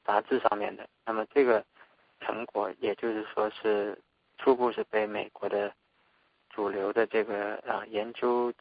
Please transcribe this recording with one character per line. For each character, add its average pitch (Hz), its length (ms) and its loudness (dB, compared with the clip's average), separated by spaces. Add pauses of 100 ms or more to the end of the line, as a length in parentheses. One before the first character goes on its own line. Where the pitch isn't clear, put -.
杂 104 160 2
志 127 180 0
上 - 180 2
面 101 200 -4
的。 110 120 -16 (160)
那 113 80 -4
么 110 220 -2
这 143 100 8
个 113 200 4 (560)
成 113 260 -4
果， 101 320 -2
也 104 160 0
就 117 140 -4
是 110 160 -4
说 107 260 -2
是 104 500 0 (380)
初 135 160 6
步 123 160 2
是 110 140 -4
被 107 200 0
美 104 260 -6
国 - 180 -6
的 101 260 -2 (760)
主 104 180 -2
流 98 240 -2
的 113 140 2
这 110 160 0
个， 104 340 -4 (100)
呃， 110 220 -4
研 110 260 -4
究 120 360 0 (100)